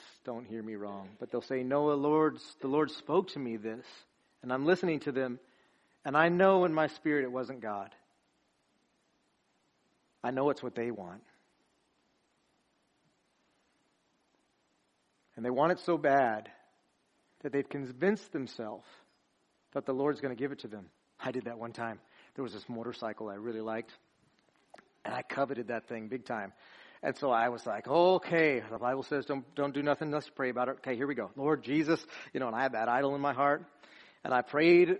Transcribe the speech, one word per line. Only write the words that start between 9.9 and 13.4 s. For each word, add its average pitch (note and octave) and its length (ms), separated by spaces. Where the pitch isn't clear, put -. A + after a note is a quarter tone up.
I B2 60
know C3+ 180
it's C#3 140
what A#2+ 120
they A#2+ 160
want." G2 320